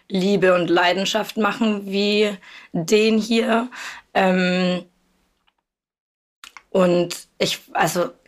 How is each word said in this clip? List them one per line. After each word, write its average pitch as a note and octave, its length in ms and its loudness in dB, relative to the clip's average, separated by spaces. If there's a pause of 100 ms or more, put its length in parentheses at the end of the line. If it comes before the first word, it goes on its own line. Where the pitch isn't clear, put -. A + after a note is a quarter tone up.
Liebe F#3 480 2
und F3 140 0
Leidenschaft F3+ 640 0
machen G#3 500 -2
wie G3+ 500 0 (360)
den G#3+ 440 2
hier. A3+ 520 0 (440)
Ähm, F3+ 680 0 (1900)
und F3 580 0 (100)
ich, - 220 -4 (140)
also, F3 360 -2 (180)